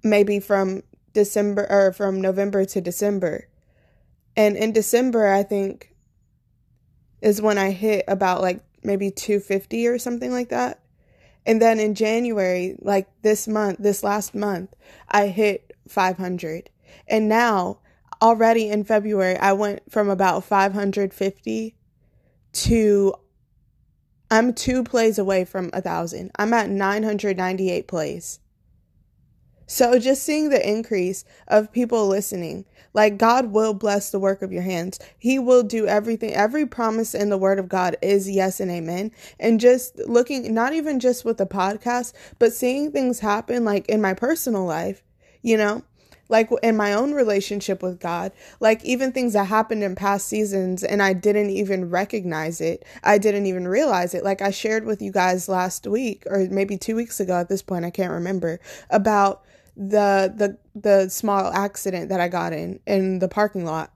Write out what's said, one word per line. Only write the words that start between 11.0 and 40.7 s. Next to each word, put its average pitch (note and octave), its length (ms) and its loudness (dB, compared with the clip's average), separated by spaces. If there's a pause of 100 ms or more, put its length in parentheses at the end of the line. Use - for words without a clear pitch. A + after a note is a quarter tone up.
And A3 160 4
then A3+ 180 6
in G#3+ 160 0
January, G#3 840 0
like, G3 280 0 (140)
this G#3+ 260 2
month, G#3+ 320 -2
this G3+ 240 0
last G3+ 320 -2
month, G3+ 380 -6 (360)
I G3+ 180 2
hit G3+ 460 -2 (140)
five F#3 300 0
hundred. F3+ 520 -8 (380)
And A3 220 2
now, G#3+ 500 2 (420)
already A3+ 480 4
in G#3 160 -2
February, G#3 500 0
I G3 160 2
went G3+ 400 -2
from G#3 180 0
about F#3+ 360 0
five G3 280 2
hundred G3+ 400 -2
fifty A3 640 -6 (760)
to, G#3 600 2 (1160)
I'm A#3 220 4
two B3+ 320 -2
plays A3+ 340 2
away F#3+ 240 2
from F3+ 300 -6
a F#3+ 80 -4
thousand. E3+ 560 -6
I'm A3 160 0
at G#3+ 160 0
nine G3 340 0
hundred G#3 320 -2
ninety-eight F#3 540 -2
plays. D#3+ 500 -6 (1300)
So B3 320 2
just C4 260 2
seeing D4+ 260 -2
the A#3+ 200 2
increase G3 540 -2 (240)
of G#3+ 240 2
people A#3 360 0
listening, F#3+ 580 -4 (280)
like, G#3+ 240 4
God A#3 300 4
will G#3+ 260 2
bless G3+ 380 -2
the G3 80 -2
work G3 220 0
of F#3+ 100 -8
your F3 100 -6
hands. F3+ 380 -6 (180)
He C4 220 2
will B3 240 6
do G#3+ 240 -2
everything. A3 460 0
Every B3+ 340 0
promise A3+ 480 -2
in G#3 140 0
the G3+ 80 0
Word F#3+ 220 2
of F#3 100 -8
God F3+ 320 0
is G3 280 0
yes F#3+ 300 0
and F#3+ 100 -4
amen. F3 420 -6 (280)
And A3+ 220 2
just B3 380 4
looking, A#3+ 540 0
not A#3 200 0